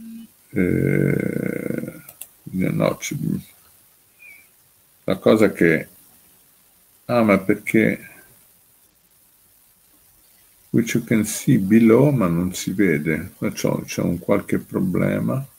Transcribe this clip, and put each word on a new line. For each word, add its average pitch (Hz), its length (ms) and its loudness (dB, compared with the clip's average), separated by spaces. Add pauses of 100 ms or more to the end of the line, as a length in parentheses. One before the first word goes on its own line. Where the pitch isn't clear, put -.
(520)
Eh, 50 1500 -2 (420)
no, 95 560 -2
ci, - 460 -6 (1600)
la 95 140 -4
cosa 107 340 4
che, 80 380 0 (1120)
ah, 120 200 0
ma 98 160 4
perché 107 720 0 (2500)
which 117 240 0
you 117 100 -2
can 107 220 0
see - 320 0
below, 113 520 6
ma 117 180 2
non 87 260 -2
si - 180 -6
vede. 80 640 0
Qua 107 160 -6
c'ho, - 300 -4
c'è - 200 -8
un 90 160 -2
qualche 98 420 -2
problema 101 840 -2 (120)